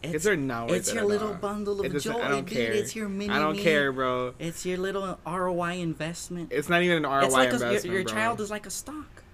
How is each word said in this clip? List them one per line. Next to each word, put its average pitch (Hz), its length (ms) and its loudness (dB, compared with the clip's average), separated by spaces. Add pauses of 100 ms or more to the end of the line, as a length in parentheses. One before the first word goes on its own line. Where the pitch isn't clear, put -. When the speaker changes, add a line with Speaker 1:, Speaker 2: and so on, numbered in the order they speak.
Speaker 1:
Kids 156 140 -6
Speaker 2:
It's, 160 100 -2
Speaker 1:
are 208 100 6
not 127 320 -2
worth 175 120 2
Speaker 2:
it's 185 100 -2
Speaker 1:
it 208 60 -2
Speaker 2:
your 220 80 0
Speaker 1:
at 202 60 4
Speaker 2:
little 208 200 2
Speaker 1:
all. 208 60 -4
Speaker 2:
bundle 202 440 -4
of 196 60 0
Speaker 1:
It 196 80 -2
doesn't, 147 180 -2
Speaker 2:
joy, 240 100 -2
Speaker 1:
I - 60 -2
don't 139 180 0
Speaker 2:
dude. 113 120 -4
Speaker 1:
care. 117 160 0
Speaker 2:
It's 104 220 0
your 107 120 -4
mini 98 260 -4
Speaker 1:
I 139 60 2
don't 156 160 2
Speaker 2:
me. - 80 -4
Speaker 1:
care, 147 300 4
bro. 127 440 0
Speaker 2:
It's 165 280 -6
your 185 120 -2
little 190 480 -4
R 180 220 -2
O 175 140 0
I 170 120 -2
investment. 170 800 -6
Speaker 1:
It's 147 160 0
not 175 140 4
even 175 160 6
an 151 80 0
Speaker 2:
It's 135 60 0
Speaker 1:
R 139 120 4
O - 20 6
I 131 40 2
Speaker 2:
like 127 240 6
a, 123 40 2
your, 120 100 0
Speaker 1:
investment, 123 280 0
Speaker 2:
your 190 80 2
Speaker 1:
bro. - 100 -2
Speaker 2:
child 220 280 0
is 208 100 -4
like 208 140 -8
a 196 40 -12
stock. - 540 -12 (100)